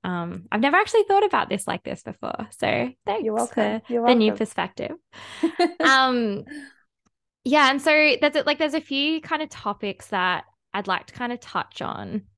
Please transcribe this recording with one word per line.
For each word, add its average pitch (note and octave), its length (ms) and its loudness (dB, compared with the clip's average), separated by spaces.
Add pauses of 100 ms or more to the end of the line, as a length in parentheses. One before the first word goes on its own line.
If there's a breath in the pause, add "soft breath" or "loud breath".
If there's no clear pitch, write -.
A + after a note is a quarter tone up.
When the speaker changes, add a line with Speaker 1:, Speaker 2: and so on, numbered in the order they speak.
Speaker 1:
Um, F3 480 -6
I've G#3 80 0
never C#4 160 4
actually G#4 280 4
thought G4+ 200 4
about G4+ 240 0
this - 180 -4
like - 160 -6
this - 220 -10
before. - 460 -10
So A#3+ 420 -2 (140)
thanks A3+ 180 -4
Speaker 2:
You're A3 100 -2
welcome. A3 460 -2
Speaker 1:
for - 120 -10
Speaker 2:
You're A#3 140 0
Speaker 1:
the B3 80 8
new A3 180 6
Speaker 2:
welcome. G3+ 60 -6
Speaker 1:
perspective. - 580 -6 (460 loud breath)
Speaker 2:
<laughs> E4+ 380 0
Speaker 1:
Um, B3 640 2 (1000 loud breath)
yeah, C4+ 280 4
and C4+ 120 0
so D#4+ 80 2 (300)
there's D4 160 2
a, D4 80 2
like, D4 140 0
there's D4+ 160 0
a D#4+ 60 0
few D4 400 -2
kind D#4 220 -4
of D4+ 60 -8
topics - 600 -8
that F#3 360 -2 (280)
I'd G3+ 140 -4
like F#3+ 200 -2
to - 80 -20
kind A#3+ 180 -6
of A#3+ 80 -8
touch - 420 -8
on. G#2 400 -8 (160)